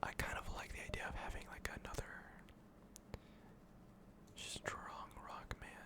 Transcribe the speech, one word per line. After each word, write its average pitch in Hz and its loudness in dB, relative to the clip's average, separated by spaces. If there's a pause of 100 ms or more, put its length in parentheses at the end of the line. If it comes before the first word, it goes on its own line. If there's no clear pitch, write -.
I - 4
kind - 6
of - 4
like - 2
the - 0
idea - 4
of - 4
having, - 2
like, - 0 (140)
another - 2 (2250)
strong - 0 (180)
rock - 0
man. - -2 (160)